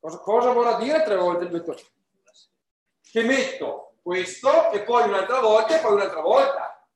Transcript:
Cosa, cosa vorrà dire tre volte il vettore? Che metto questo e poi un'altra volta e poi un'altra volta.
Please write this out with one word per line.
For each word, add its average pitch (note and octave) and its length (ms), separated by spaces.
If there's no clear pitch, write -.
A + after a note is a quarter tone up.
Cosa, E3 180
cosa A#3+ 320
vorrà A#3+ 280
dire D4+ 260
tre G#3+ 100
volte F3 300
il F3 60
vettore? - 320
Che - 220
metto - 800
questo A#3 720
e G#3 100
poi A#3+ 260
un'altra G3 300
volta A3 400
e - 20
poi G#3+ 120
un'altra F3 300
volta. - 640